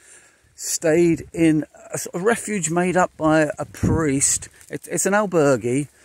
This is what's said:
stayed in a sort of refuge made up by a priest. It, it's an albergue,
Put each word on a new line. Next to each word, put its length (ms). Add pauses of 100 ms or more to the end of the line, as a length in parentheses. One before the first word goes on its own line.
(560)
stayed 800
in 320 (280)
a 60
sort 160
of 80
refuge 480
made 260
up 180
by 440
a 60
priest. 840 (200)
It, 200
it's 160
an 80
albergue, 720 (180)